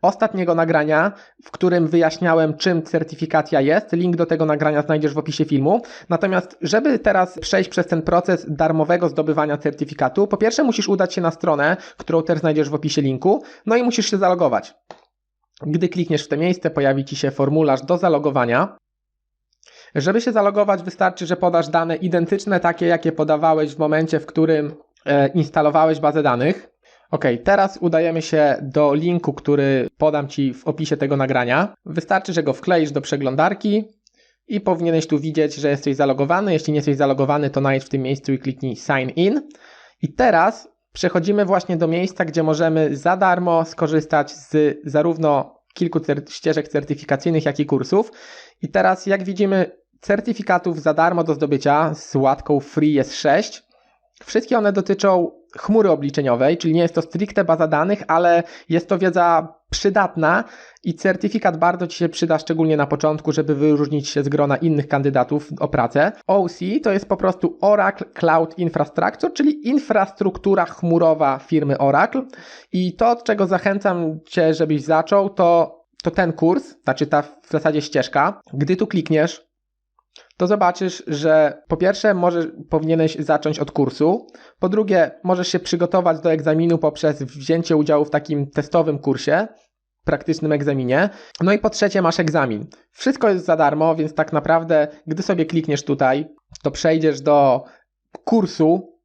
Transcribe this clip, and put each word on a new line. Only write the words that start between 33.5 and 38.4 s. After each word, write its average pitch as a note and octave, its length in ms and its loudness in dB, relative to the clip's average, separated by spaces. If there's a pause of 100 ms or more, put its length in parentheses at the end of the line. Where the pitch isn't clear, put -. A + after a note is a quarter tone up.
i G#3 120 -4
powinieneś E3 460 0
tu D#3 120 0
widzieć, D3+ 360 -2
że C#3+ 140 -2
jesteś C#3 280 -2
zalogowany. C#3+ 560 0
Jeśli D#3 200 -2
nie D3+ 60 2
jesteś C#3+ 180 0
zalogowany, C#3 540 0
to C#3 100 -2
najdź C3+ 240 0
w - 40 -20
tym C3+ 140 -2
miejscu C#3 300 -4
i C3 60 0
kliknij C3 380 -6